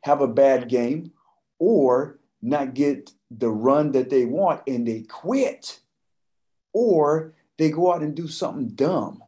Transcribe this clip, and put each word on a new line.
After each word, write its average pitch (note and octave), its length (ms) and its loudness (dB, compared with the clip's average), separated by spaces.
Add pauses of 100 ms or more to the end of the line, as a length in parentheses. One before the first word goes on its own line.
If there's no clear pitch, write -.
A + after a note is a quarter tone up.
have C#3+ 180 0
a C3 60 0
bad B2+ 420 2
game B2 420 -2 (480)
or D3+ 600 2 (220)
not C3 320 -2
get C#3 380 -2 (180)
the A#2 200 -2
run C3+ 420 2
that B2+ 180 0
they C3 160 2
want D#3+ 400 -2
and A#2+ 220 -4
they A2+ 140 -6
quit, - 800 -6 (920)
or D#3+ 640 2 (240)
they D#3 120 4
go F3 240 2
out D3+ 80 -2
and D3+ 140 -4
do E3 120 -8
something C#3+ 420 -6
dumb. C#3 580 -2